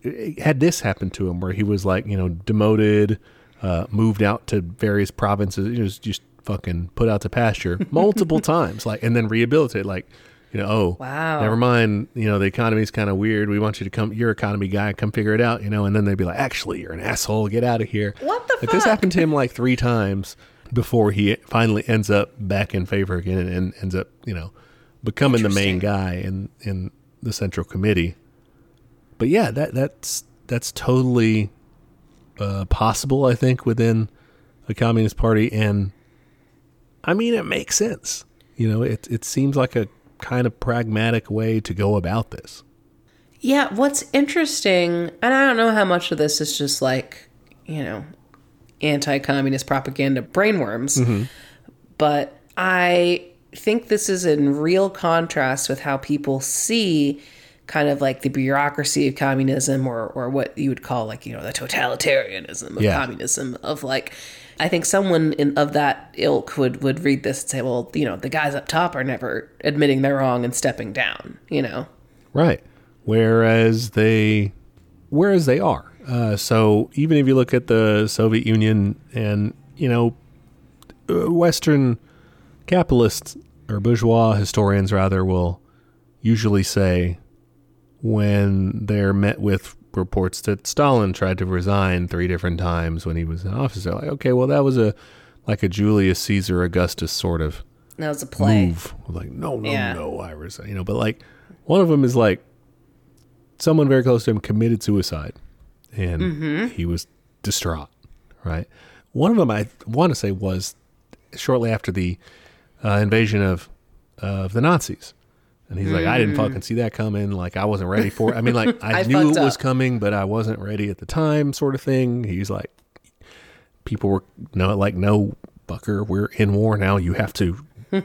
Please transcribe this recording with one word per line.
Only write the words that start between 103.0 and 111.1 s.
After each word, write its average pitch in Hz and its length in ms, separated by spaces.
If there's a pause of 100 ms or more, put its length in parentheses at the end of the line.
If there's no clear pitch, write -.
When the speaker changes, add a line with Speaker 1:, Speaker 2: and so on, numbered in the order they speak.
Speaker 1:
someone 156 300
very 131 140
close 120 220
to - 80
him 107 80
committed 113 420
suicide 85 500 (640)
and 87 240
Speaker 2:
Mm-hmm. 160 540
Speaker 1:
he 85 100
was 85 220 (360)
distraught, 80 460 (560)
right? 82 240 (440)
One 156 180
of 233 80
them, 135 120
I 107 160 (200)
wanna 143 280
say, 101 160
was 95 460 (580)